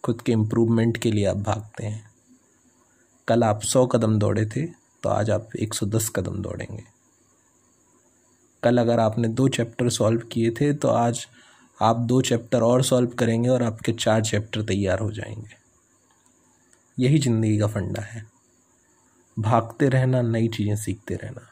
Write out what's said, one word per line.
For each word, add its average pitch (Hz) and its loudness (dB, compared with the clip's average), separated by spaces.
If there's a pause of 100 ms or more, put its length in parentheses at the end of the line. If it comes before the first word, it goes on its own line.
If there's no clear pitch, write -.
खुद 117 -4
के 123 -2
improvement 113 2
के 113 0
लिए 104 0
आप 98 0
भागते 104 -6
हैं। 107 -10 (1160)
कल 117 4
आप 107 0
सौ 127 2
कदम 110 2
दौड़े 104 2
थे, 131 -4 (380)
तो 98 0
आज 104 0
आप 95 -2 (100)
एक 107 -4
सौ - -4
दस 107 -2
कदम 95 -6
दौड़ेंगे। - -10 (1800)
कल 120 4
अगर 117 2
आपने 113 0
दो 127 2
चैप्टर 120 -2
सॉल्व 113 2
किए 113 -2
थे, 147 0
तो 147 -2
आज 117 0 (540)
आप 113 4
दो 123 2
चैप्टर 120 0
और 123 4
सॉल्व 123 2
करेंगे 117 0
और 123 2
आपके 113 -4
चार 110 2
चैप्टर 107 -4
तैयार 98 0
हो 104 -4
जाएंगे। 107 -12 (1500)
यही 135 4
ज़िंदगी 110 2
का 104 2
फंडा 98 -4
है, 110 -14 (1120)
भागते 113 0
रहना, 127 2
नई 113 0
चीज़ें 104 -2
सीखते 104 -8
रहना। 98 -12 (100)